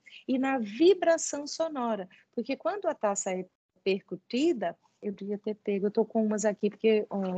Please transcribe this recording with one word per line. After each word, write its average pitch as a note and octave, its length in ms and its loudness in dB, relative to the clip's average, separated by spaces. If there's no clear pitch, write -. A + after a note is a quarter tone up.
e B3+ 120 2
na C4+ 200 0
vibração D#4 880 2
sonora. A#3+ 600 -4
Porque A#3+ 220 -4
quando F#4 320 -4
a D4+ 60 0
taça G3+ 380 -2
é F#3 140 -4
percutida, G3+ 920 -2
eu G#3 100 -6
devia G3+ 280 -6
ter G#3+ 160 -6
pego, G3+ 320 -2
eu G3+ 40 0
tô A3 140 2
com A3 180 -2
umas G#3+ 220 0
aqui, G#3 240 0
porque, G#3+ 400 2
ó, F#3+ 280 -2